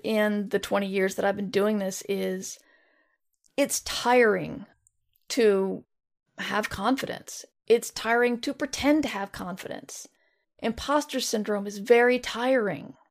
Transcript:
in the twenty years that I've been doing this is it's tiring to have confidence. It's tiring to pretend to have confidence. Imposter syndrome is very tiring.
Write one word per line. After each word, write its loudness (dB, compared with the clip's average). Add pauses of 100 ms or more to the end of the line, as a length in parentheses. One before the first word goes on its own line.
in 0
the 0
twenty -2
years 0
that -2
I've 2
been -6
doing 2
this -6
is -4 (1000)
it's 0
tiring 2 (640)
to 2 (540)
have -4
confidence. -4 (220)
It's 4
tiring 0
to -4
pretend 2
to -2
have -8
confidence. -12 (520)
Imposter -2
syndrome -2
is -10
very 6
tiring. 0 (160)